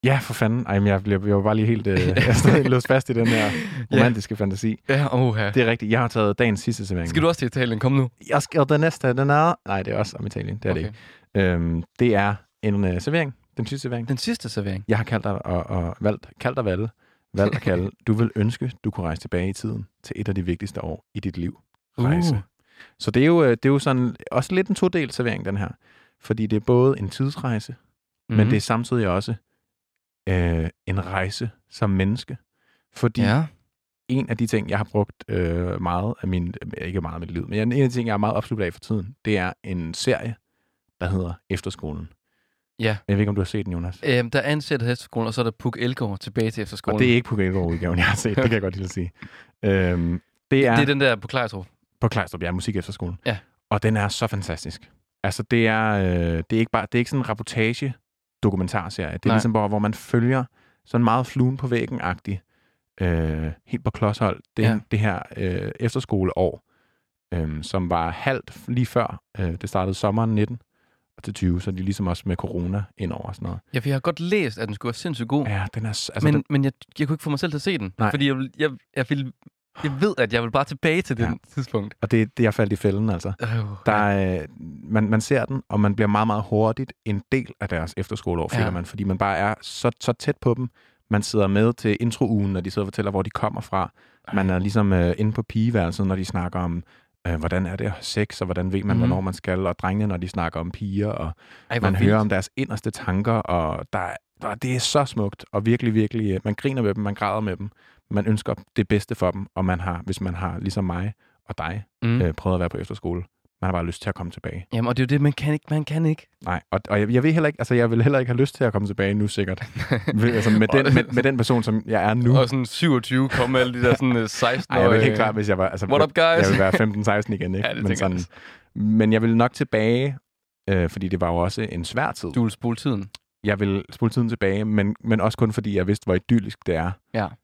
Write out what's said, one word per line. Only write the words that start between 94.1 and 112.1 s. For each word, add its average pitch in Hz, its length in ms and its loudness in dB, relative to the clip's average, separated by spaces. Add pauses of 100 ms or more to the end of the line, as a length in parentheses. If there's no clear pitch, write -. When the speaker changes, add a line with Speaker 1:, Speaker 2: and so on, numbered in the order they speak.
Speaker 2:
Ej. - 60 -10
Speaker 1:
Man 95 160 2
er 92 100 2
ligesom, 101 340 2
øh, 87 240 4
inde 107 140 0
på 110 120 -4
pigeværelset, 110 640 0
når 95 80 0
de 95 100 -4
snakker 87 340 -4
om, 87 240 -4 (440)
øh, 85 80 0
hvordan 85 300 -2
er 90 100 -6
det 95 100 -4
at 104 60 -2
have - 120 -10
sex, - 380 -4
og 92 40 -4
hvordan 90 280 -4
ved 98 100 0
man, 104 120 0
Speaker 2:
Mhm. 117 120 2
Speaker 1:
hvornår 95 140 0
man 92 120 -4
skal, 92 340 -2
og 87 120 -4
drengene, 101 280 0
når 95 100 -2
de 87 100 -6
snakker 82 320 -4
om 85 120 -6
piger, 101 360 -4
og 82 240 -4 (380)
Speaker 2:
Ej, 117 100 0
hvor 101 100 2
Speaker 1:
man 95 100 2
Speaker 2:
vildt. 98 120 4
Speaker 1:
hører 107 100 6
om 107 80 2
deres 95 260 0
inderste 113 360 -4
tanker, 101 420 -2
og 87 600 -2
der, 92 140 -4 (340)
der, 107 140 -4
det 127 200 -4
er 127 40 0
så 143 260 2
smukt, 104 460 -4
og 101 140 -2
virkelig, 117 280 2
virkelig, 107 380 0
øh, 95 120 0
man 104 100 0
griner 135 280 -2
med 101 120 2
dem, 107 100 -4
man 101 100 -2
græder 101 280 -2
med 101 160 -4
dem, 101 120 -10 (420)
man 101 160 0
ønsker 107 260 0 (220)
det 104 120 0
bedste 107 280 0
for 92 160 0
dem, 98 240 -8
og 92 100 0
man 90 140 0
har, 87 260 -6
hvis 92 160 -6
man 92 140 -4
har, 87 240 -6
ligesom 95 260 -2
mig 90 280 -4 (360)
og - 80 -10
dig, 87 260 -6 (180)
Speaker 2:
Mhm. 117 200 2